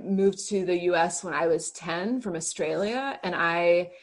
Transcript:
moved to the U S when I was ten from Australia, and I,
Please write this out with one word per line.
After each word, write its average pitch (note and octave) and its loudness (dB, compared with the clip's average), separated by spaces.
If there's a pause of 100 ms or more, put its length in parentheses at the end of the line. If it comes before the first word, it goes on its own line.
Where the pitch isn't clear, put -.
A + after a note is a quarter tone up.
moved G3 2
to F#3+ 0
the F3+ 2 (100)
U F3+ 4
S E3+ 0
when E3+ -4
I D#3+ 0
was E3 0
ten F3+ -4
from G3+ -6
Australia, G3 -4
and F3 -2
I, F3 4 (120)